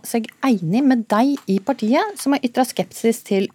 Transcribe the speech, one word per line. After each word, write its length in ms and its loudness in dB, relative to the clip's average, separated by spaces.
seg 240 -6
enig 440 0
med 240 2
deg 280 2
i 120 0
partiet, 580 -2
som 140 -2
har 80 0
ytret 280 0
skepsis 580 -2
til 300 0